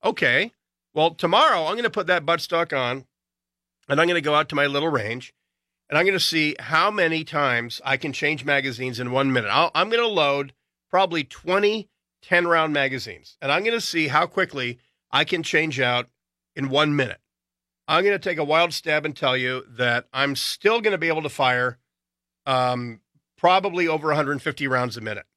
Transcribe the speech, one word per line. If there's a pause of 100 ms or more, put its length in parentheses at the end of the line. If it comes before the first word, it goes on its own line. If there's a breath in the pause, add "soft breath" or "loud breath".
Okay, (420)
well,
tomorrow
I'm
gonna
put
that
buttstock
on, (800)
and
I'm
gonna
go
out
to
my
little
range, (540)
and
I'm
gonna
see
how
many
times
I
can
change
magazines
in
one
minute.
I'll,
I'm
gonna
load (380)
probably
twenty (340)
ten-round
magazines,
and
I'm
gonna
see
how
quickly (300)
I
can
change
out (460)
in
one
minute. (680)
I'm
gonna
take
a
wild
stab
and
tell
you
that
I'm
still
gonna
be
able
to
fire, (680)
um, (380)
probably
over
a
hundred
fifty
rounds
a
minute.